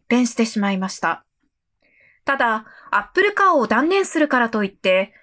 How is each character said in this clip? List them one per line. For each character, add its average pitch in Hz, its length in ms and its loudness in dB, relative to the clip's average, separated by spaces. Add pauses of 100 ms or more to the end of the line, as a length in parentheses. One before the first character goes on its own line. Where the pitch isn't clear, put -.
変 247 180 2
し 233 80 -6
て 226 100 0
し 220 160 -4
ま 202 100 0
い 190 80 -2
ま 190 100 -4
し - 120 -12
た。 - 240 -4 (1000)
た 277 120 0
だ、 226 300 -2 (260)
ア 269 60 2
ッ - 140 -8
プ 359 100 0
ル 403 100 2
カ 392 220 2
ー - 20 4
を 240 100 2
断 233 220 2
念 381 180 2
す - 140 -2
る 294 80 2
か 269 100 0
ら 226 120 0
と 220 120 -2
い 196 60 -2
っ - 80 -16
て、 190 460 0